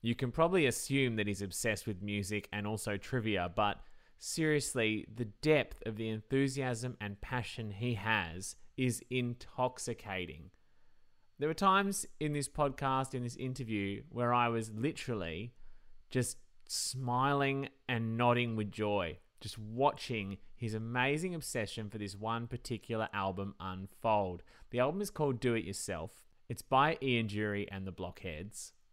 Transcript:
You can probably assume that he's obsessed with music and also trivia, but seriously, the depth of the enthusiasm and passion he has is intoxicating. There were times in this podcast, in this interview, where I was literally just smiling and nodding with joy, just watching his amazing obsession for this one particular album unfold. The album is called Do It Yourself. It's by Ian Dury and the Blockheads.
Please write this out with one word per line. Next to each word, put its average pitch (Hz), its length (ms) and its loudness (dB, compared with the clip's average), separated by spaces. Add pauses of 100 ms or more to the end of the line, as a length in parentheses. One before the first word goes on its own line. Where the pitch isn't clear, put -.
You 117 140 2
can 127 160 -2
probably 170 360 6
assume 127 500 2
that 104 100 2
he's 98 140 -2
obsessed 101 440 -2
with 95 160 -4
music 104 520 -2
and 104 120 -2
also 107 300 -2
trivia, 101 580 0
but 104 280 2 (380)
seriously, 135 960 2
the 117 120 -4 (160)
depth 151 440 4
of 110 120 -4
the 113 100 -2
enthusiasm 127 960 0
and 101 180 -6
passion 117 520 -4
he 117 240 -2
has 98 600 0 (220)
is 127 320 2
intoxicating. 120 1400 -4 (840)
There 143 100 0
were 165 60 2
times 196 520 4 (140)
in 151 140 0
this 143 160 -2
podcast, 135 640 0
in 123 100 -2
this 120 140 -6
interview, 110 720 -2
where 120 240 2
I 120 160 6
was 113 220 -2
literally 107 840 -4 (560)
just - 280 0 (300)
smiling 135 1040 2 (180)
and 113 300 0
nodding 120 400 6
with 104 160 0
joy, 101 460 2 (200)
just - 180 -10
watching 110 800 0 (160)
his 110 200 -4
amazing 127 600 0
obsession 113 560 -4
for 110 80 -10
this 101 160 -6
one 113 340 -4
particular 113 680 -4
album 98 440 -2
unfold. 95 840 0 (280)
The 120 100 2
album 151 180 2
is 202 100 -4
called 143 300 0
Do 123 140 4
It 113 100 2
Yourself. 87 480 -6 (380)
It's - 120 -8
by 143 400 4
Ian 120 280 2
Dury 104 420 0
and 95 160 -8
the 92 60 -8
Blockheads. 87 800 -8 (200)